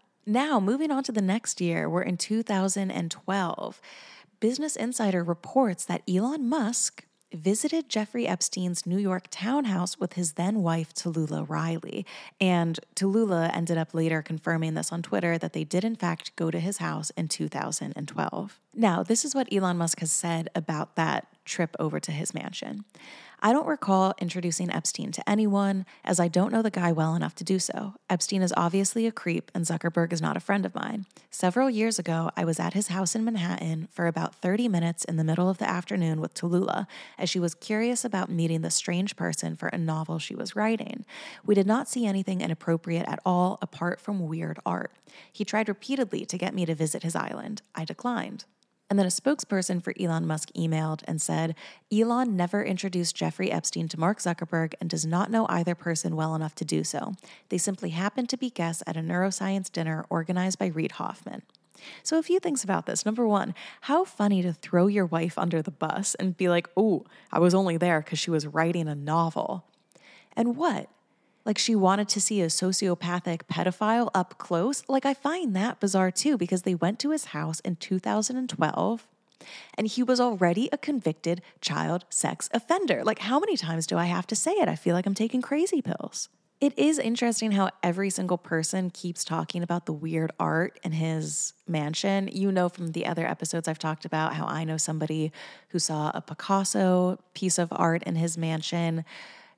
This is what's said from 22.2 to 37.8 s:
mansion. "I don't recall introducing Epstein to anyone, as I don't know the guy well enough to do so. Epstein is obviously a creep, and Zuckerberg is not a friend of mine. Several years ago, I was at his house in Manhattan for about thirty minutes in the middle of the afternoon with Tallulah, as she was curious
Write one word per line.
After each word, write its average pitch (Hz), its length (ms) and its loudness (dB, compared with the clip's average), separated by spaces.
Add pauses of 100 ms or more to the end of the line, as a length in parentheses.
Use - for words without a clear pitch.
mansion. - 500 -10 (580)
"I 214 100 6
don't 294 140 4
recall 190 520 4
introducing 175 520 -2
Epstein - 420 -4
to - 160 -6
anyone, 196 580 2 (180)
as 170 160 2
I 175 80 4
don't 180 240 2
know 226 100 2
the 220 80 0
guy 175 220 2
well 160 240 2
enough 165 200 -2
to - 80 -10
do 190 140 2
so. 196 360 -4 (140)
Epstein 185 340 0
is 175 140 2
obviously 196 500 2
a 226 60 0
creep, 170 420 -4
and 175 100 0
Zuckerberg 165 480 0
is 165 100 -2
not 156 140 0
a - 40 -2
friend 196 240 2
of 185 100 -4
mine. 214 320 -6 (240)
Several 240 380 2
years 220 300 2
ago, 165 380 0
I 180 80 0
was 165 160 0
at - 140 -2
his 208 140 0
house 185 280 -2
in 220 80 0
Manhattan 175 640 -2
for 175 160 -2
about 165 300 -2
thirty 220 320 0
minutes 170 360 0
in 170 120 -2
the 160 80 2
middle 170 240 4
of 190 100 0
the 208 100 -2
afternoon 170 520 0
with 165 140 -6
Tallulah, 180 520 0 (320)
as 185 100 -2
she 185 120 -2
was 170 140 0
curious 233 500 -2